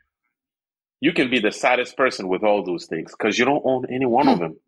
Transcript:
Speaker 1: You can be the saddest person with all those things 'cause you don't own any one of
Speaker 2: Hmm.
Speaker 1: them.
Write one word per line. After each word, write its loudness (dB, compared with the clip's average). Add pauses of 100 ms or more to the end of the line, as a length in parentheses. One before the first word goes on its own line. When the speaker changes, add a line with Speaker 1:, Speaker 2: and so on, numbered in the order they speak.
(1000)
Speaker 1:
You 2
can 0
be 0
the 2
saddest 0
person 0
with -2
all 2
those -6
things -8
'cause -2
you 2
don't 0
own -2
any -2
one 2
of 4
Speaker 2:
Hmm. -4
Speaker 1:
them. -6